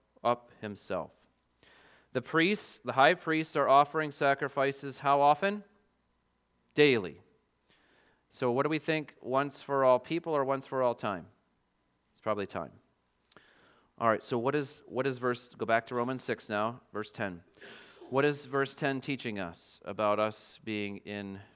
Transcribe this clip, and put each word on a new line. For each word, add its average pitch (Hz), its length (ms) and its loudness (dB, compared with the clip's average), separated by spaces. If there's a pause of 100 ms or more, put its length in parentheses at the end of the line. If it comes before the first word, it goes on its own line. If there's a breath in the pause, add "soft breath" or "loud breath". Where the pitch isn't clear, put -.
(260)
up 120 260 0 (100)
himself." 98 500 -6 (1040 soft breath)
The 127 80 -2
priests, 175 640 0
the 123 80 -6
high 139 220 8
priests 160 420 -2
are 139 120 2
offering 143 440 4
sacrifices 139 880 0
how 143 220 2
often? 196 440 4 (1120)
Daily. 117 460 4 (1080 soft breath)
So - 220 -2
what 127 140 2
do 139 40 0
we 156 100 0
think, 156 420 -4
once 135 400 -2
for 139 240 0
all 127 140 8
people 165 360 -4
or 143 100 0
once 135 220 -2
for 131 160 -2
all 120 120 2
time? 95 320 -4 (840)
It's - 80 -20
probably 104 260 -2
time. 82 240 -8 (1300 soft breath)
All 117 100 2
right, 107 140 2
so - 140 -4
what 120 180 0
is, 143 320 -4
what 127 200 -4
is 127 120 -2
verse, 123 380 -2
go - 80 -4
back 113 220 2
to - 80 -8
Romans 123 280 -2
six - 260 -6
now, 110 320 -2 (120)
verse 104 200 -8
ten. 92 300 -6 (680 loud breath)
What 135 160 2
is 143 180 -2
verse 135 300 -2
ten 139 260 -2
teaching 123 380 -6
us - 460 -10
about 104 340 0
us - 460 -4
being 104 340 -6
in 101 420 -10 (160)